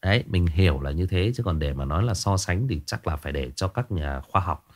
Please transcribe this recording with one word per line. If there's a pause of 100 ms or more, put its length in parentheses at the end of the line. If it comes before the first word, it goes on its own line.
Đấy,
mình
hiểu
là
như
thế.
Chứ
còn
để
mà
nói
là
so
sánh
thì
chắc
là
phải
để
cho
các
nhà
khoa
học